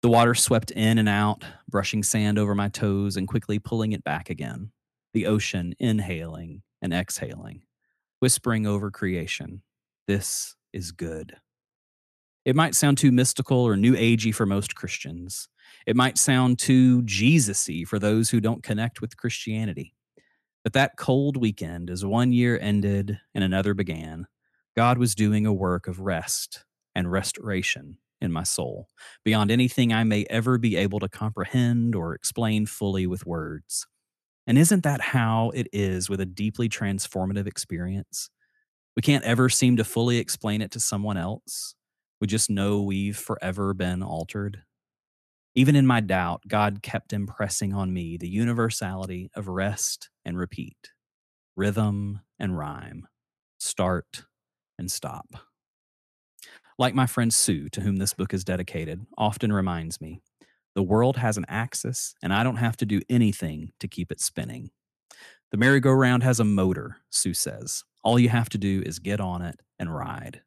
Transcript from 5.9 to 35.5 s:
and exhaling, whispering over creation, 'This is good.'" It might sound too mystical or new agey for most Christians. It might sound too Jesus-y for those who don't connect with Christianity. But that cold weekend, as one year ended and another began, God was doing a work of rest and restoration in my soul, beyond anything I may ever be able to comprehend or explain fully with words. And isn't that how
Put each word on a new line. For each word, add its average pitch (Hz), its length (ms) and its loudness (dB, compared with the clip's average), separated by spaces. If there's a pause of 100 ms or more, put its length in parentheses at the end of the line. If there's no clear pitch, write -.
and 90 120 -4
exhaling, 87 720 -8 (560)
whispering 117 480 2
over 101 240 -2
creation, 92 720 -6 (440)
'This - 500 -4 (160)
is 87 180 -8
good.'" 80 460 -10 (1040)
It 131 140 2
might 160 180 2
sound 143 220 4
too 135 160 6
mystical 127 460 2
or 113 180 4
new 120 180 6
agey 113 400 2
for 110 100 2
most 101 300 -2
Christians. - 720 -10 (400)
It 113 80 2
might 127 220 4
sound 127 420 4
too 127 440 6
Jesus-y 101 840 2
for 104 140 -2
those 110 320 2
who 117 100 4
don't 113 220 -2
connect 113 360 -4
with - 160 -8
Christianity. 110 800 -6 (680)
But 110 100 -2
that 135 240 2
cold 139 400 0
weekend, 87 520 -2
as 90 140 -6
one 120 300 2
year 120 260 2
ended 101 640 0 (120)
and 98 120 0
another 95 280 2
began, 82 540 -6 (480)
God 120 220 4
was 120 180 0
doing 107 300 2
a 107 80 2
work 90 340 -2
of 92 140 -10
rest - 640 -6 (300)
and 90 160 -2
restoration 92 880 -4 (240)
in 90 100 -2
my 82 120 -2
soul, 65 440 -6 (380)
beyond 107 240 4
anything 123 420 2
I 113 120 2
may 104 260 2
ever 117 280 2
be 117 180 0
able 98 240 0
to 98 100 -4
comprehend 117 840 0
or 82 180 -4
explain 107 520 -2
fully 95 420 -2
with 90 180 -4
words. 78 600 -8 (580)
And 120 120 6
isn't 170 260 6
that 143 180 0
how 113 500 2